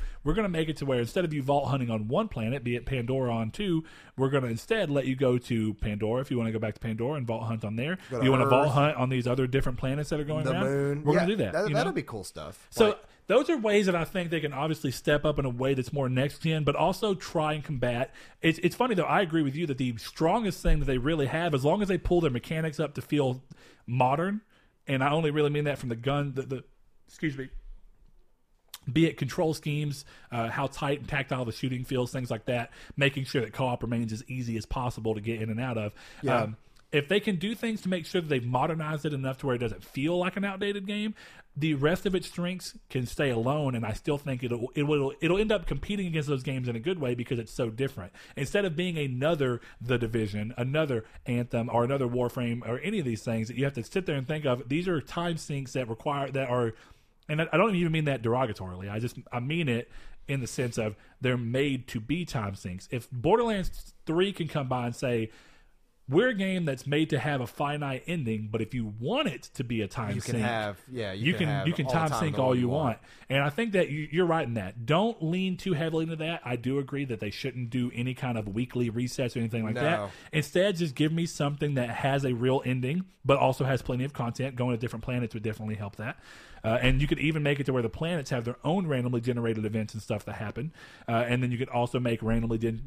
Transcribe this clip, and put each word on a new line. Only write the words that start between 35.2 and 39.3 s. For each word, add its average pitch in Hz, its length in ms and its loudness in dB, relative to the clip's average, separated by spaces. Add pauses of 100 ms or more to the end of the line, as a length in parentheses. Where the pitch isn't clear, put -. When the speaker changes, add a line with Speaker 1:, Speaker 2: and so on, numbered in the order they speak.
Speaker 1:
get 113 200 -4
in 113 80 -2
and 113 100 -2
out 123 180 -2
of. 104 160 -2 (280)
Speaker 2:
Yeah. 127 220 2
Speaker 1:
Um, 110 140 -6 (340)
if 143 160 2
they 202 120 4
can 202 180 0
do 196 180 -2
things 226 260 -4
to 180 80 -2
make 180 160 -2
sure 180 160 0
that 160 60 -6
they've 131 180 0
modernized 151 600 0
it 151 80 0
enough 135 260 -2